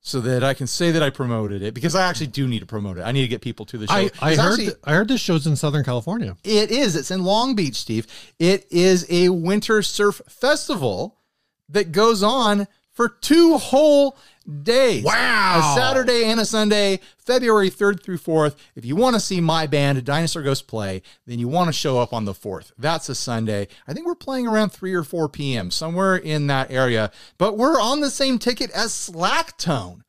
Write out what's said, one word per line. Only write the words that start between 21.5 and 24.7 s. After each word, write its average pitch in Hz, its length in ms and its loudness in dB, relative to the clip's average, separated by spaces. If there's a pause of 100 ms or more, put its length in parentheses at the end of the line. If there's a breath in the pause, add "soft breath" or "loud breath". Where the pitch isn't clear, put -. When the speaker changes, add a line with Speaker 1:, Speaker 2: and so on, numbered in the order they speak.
Speaker 1:
show 131 260 0
up 120 140 0
on 113 120 -4
the 98 80 -4
fourth. - 440 -12
That's 151 320 -4
a 131 40 -6
Sunday. 110 540 -4 (200 soft breath)
I 135 60 -10
think 330 140 -8
we're 349 80 -4
playing 262 320 -6
around 214 220 0
three 190 260 -8